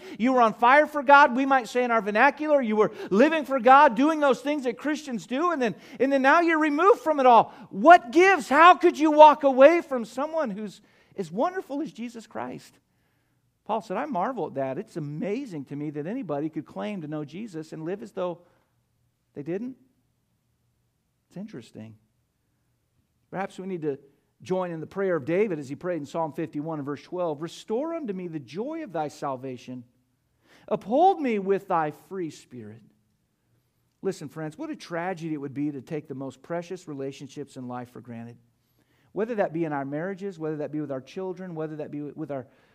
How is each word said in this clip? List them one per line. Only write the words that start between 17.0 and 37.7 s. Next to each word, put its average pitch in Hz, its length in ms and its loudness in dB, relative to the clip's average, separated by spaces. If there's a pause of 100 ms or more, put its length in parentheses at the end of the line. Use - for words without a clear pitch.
to 147 40 -12
know 151 180 -8
Jesus 160 480 -14
and 156 120 -12
live 202 180 -8
as 214 80 -16
though 180 300 -8 (960)
they 143 100 -12
didn't." 240 320 -8 (1500)
It's - 80 -20
interesting. 117 580 -16 (1400)
Perhaps 196 280 -10
we 190 80 -14
need 185 140 -8
to 143 180 -4 (440)
join 180 300 -4
in 160 80 -10
the - 60 -10
prayer 190 300 -2
of 135 80 -4
David 175 340 -2
as 139 80 -12
he 143 80 -10
prayed 180 220 -6
in 143 80 -8
Psalm 160 300 -6
fifty-one 156 440 -8
and 139 60 -10
verse 139 180 -8
twelve. 170 380 -6
"Restore 240 540 -6
unto 285 180 -8
me 180 160 -10
the 156 100 -10
joy 220 440 -10
of 214 100 -14
thy 156 160 -4
salvation. 127 760 -10 (840)
Uphold 285 500 2
me 240 200 -2
with 190 280 -2
thy 160 260 -2
free 175 360 -12
spirit." 113 540 -18 (1200)
Listen, 180 260 -8
friends, 156 300 -12
what 302 100 -12
a 302 80 -12
tragedy 170 560 -8
it 151 60 -6
would 139 160 -12
be 147 160 -4
to 139 100 -12
take 156 280 -12
the 139 60 -12
most 135 280 -14
precious 175 440 -10
relationships 139 720 -14
in 127 120 -14
life 123 200 -12